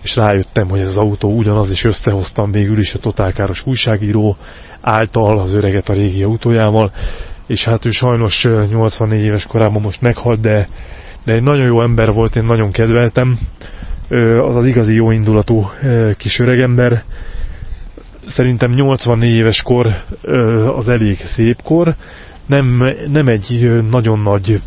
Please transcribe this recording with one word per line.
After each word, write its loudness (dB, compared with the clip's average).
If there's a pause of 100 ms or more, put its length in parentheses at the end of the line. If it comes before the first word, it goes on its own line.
és -6
rájöttem, 0
hogy -2
ez -4
az -4
autó 0
ugyanaz, 0
és -4
összehoztam -2
végül 0
is -2
a -6
totálkáros -4
újságíró 0 (440)
által 0
az -2
öreget 0
a 0
régi 0
autójával, 2 (540)
és -4
hát 0
ő 0
sajnos, 0
ö, 2
nyolcvannégy 0
éves 0
korában 0
most -6
meghalt, 0
de, 0 (580)
de 0
egy 2
nagyon 2
jó 4
ember 2
volt, 0
én 0
nagyon 2
kedveltem. 2 (720)
Ö, 2
az 0
az 2
igazi 2
jó 4
indulatú, 2 (120)
ö, 2
kis -6
öregember. 2 (1200)
Szerintem 0
nyolcvannégy 2
éves 2
kor, 2 (280)
ö, 2
az -2
elég 2
szép -2
kor. 0 (500)
Nem, 2 (460)
nem 2
egy, 0
ö, 4
nagyon 2
nagy 0